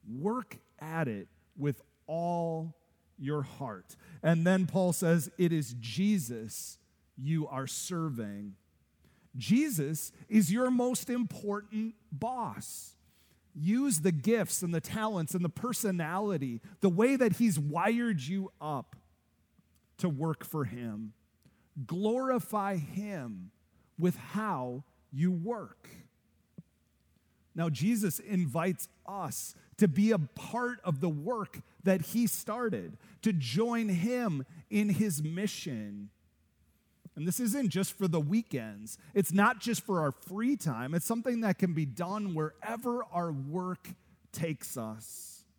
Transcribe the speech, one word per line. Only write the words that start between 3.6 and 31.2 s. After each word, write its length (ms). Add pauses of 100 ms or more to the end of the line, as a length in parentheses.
And 240
then 180
Paul 280
says, 440
"It 160
is 260
Jesus 1000 (360)
you 320
are 200
serving." 880 (840)
Jesus 760 (160)
is 200
your 220
most 380
important 840 (160)
boss. 840 (580)
Use 460
the 140
gifts 500
and 100
the 60
talents 560
and 80
the 60
personality, 1120 (180)
the 100
way 280
that 180
he's 240
wired 640
you 400
up 340 (1040)
to 100
work 380
for 180
him. 500 (720)
Glorify 920
him 760 (480)
with 160
how 680 (260)
you 220
work. 560 (1600)
Now, 160
Jesus 500
invites 680 (180)
us 480 (220)
to 140
be 220
a 80
part 680
of 160
the 80
work 520 (220)